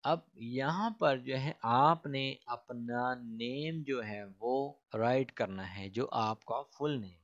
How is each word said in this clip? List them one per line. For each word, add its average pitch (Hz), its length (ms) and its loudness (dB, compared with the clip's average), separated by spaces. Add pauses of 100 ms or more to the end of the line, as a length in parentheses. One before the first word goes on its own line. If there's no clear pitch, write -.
अब 165 200 2 (180)
यहाँ 143 480 0 (100)
पर 139 200 6
जो 131 160 -4
है 139 180 -2 (100)
आपने 139 580 6 (260)
अपना 120 540 -4 (120)
नेम 123 720 -6
जो 135 180 -2
है 104 240 -6
वो 104 260 -4 (420)
राइट 123 360 2
करना 95 340 -4
है, 98 260 -10
जो 117 140 -2
आपका 113 560 -2 (180)
फुल 147 140 0
नेम 104 180 -6
है। 87 140 -20